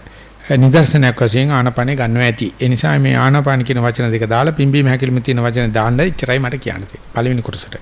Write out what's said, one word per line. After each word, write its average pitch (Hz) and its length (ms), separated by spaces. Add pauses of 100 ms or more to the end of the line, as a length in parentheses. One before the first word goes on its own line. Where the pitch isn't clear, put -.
(540)
නිදර්ශනයක් 131 640
වශයෙන් 127 360
ආනාපානෙ 123 440
ගන්නවා 120 280
ඇති. 117 300
ඒ 127 160
නිසා 147 280
මේ 135 180
ආනාපාන 135 480
කියන 123 160
වචන 120 320
දෙක 113 140
දාලා 127 280
පිම්බීම 139 340
හැකිලිම 127 340
තියෙන 120 220
වචන 117 300
දාන්න 113 280
ඉච්චරයි 135 380
මට 131 180
කියන්න 95 240
තියෙන්නේ. - 280
පළවෙනි 120 320
කොටසට. - 400